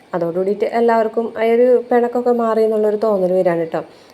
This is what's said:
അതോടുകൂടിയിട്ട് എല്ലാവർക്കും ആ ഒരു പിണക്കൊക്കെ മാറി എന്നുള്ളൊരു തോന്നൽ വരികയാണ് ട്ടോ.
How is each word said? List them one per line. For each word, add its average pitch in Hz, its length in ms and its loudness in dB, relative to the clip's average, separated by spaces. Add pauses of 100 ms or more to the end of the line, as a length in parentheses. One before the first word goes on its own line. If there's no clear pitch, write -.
(140)
അതോടുകൂടിയിട്ട് 185 500 -2
എല്ലാവർക്കും 226 760 0
ആ 220 40 -4
ഒരു 240 480 4
പിണക്കൊക്കെ 240 400 0
മാറി 226 320 0
എന്നുള്ളൊരു 214 340 0
തോന്നൽ 202 360 0
വരികയാണ് 175 340 0
ട്ടോ. 165 160 -6 (320)